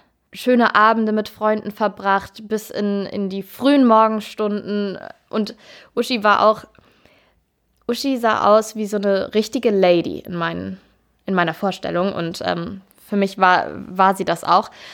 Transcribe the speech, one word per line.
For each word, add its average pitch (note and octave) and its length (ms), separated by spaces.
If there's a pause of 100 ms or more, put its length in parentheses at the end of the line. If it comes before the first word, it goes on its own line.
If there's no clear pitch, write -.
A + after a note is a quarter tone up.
(340)
schöne A#3+ 420
Abende G#3+ 380
mit G#3+ 160
Freunden G#3+ 420
verbracht, G3 800
bis G#3+ 200
in, G3+ 360
in G3 240
die G3 120
frühen C4 460
Morgenstunden. G#3 1120 (320)
Und A3 260 (400)
Uschi A#3+ 280
war G#3 220
auch, G#3+ 200 (1200)
Uschi C4 300
sah A3+ 280
aus G#3+ 300
wie G#3+ 100
so G#3 120
eine G3 360
richtige A3 380
Lady F3+ 480
in - 160
meinen, F3 440 (460)
in G3 80
meiner E3+ 220
Vorstellung. F#3 580
Und, E3+ 320
ähm, F3 360 (260)
für - 80
mich G3 240
war, F3+ 300 (180)
war F#3+ 280
sie F#3+ 100
das E3+ 180
auch. F#3 260 (240)